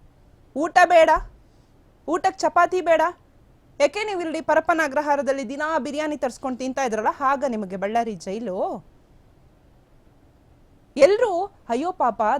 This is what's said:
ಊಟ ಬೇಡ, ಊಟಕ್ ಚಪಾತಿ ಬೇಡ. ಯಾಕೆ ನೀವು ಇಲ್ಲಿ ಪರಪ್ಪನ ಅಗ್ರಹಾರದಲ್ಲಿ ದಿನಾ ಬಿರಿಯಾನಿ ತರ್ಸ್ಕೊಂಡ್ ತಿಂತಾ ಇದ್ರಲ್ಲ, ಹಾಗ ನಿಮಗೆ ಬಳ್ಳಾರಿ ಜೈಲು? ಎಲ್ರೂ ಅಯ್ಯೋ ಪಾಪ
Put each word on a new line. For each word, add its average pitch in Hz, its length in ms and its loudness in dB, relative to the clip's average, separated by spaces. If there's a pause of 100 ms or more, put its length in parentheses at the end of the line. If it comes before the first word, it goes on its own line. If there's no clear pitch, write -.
(560)
ಊಟ 320 280 0
ಬೇಡ, 330 260 6 (960)
ಊಟಕ್ 339 300 -2
ಚಪಾತಿ 349 420 2
ಬೇಡ. 320 220 2 (800)
ಯಾಕೆ 403 240 0
ನೀವು 403 160 -4
ಇಲ್ಲಿ 320 200 -4
ಪರಪ್ಪನ 320 440 0
ಅಗ್ರಹಾರದಲ್ಲಿ 277 640 -2
ದಿನಾ 302 300 -4
ಬಿರಿಯಾನಿ 294 380 -4
ತರ್ಸ್ಕೊಂಡ್ 247 420 -6
ತಿಂತಾ 262 260 -4
ಇದ್ರಲ್ಲ, 220 260 -2
ಹಾಗ 277 380 -2
ನಿಮಗೆ 208 280 -6
ಬಳ್ಳಾರಿ 220 380 -2
ಜೈಲು? 214 760 -8 (2000)
ಎಲ್ರೂ 381 560 4 (160)
ಅಯ್ಯೋ 269 240 -2
ಪಾಪ 240 300 -2 (180)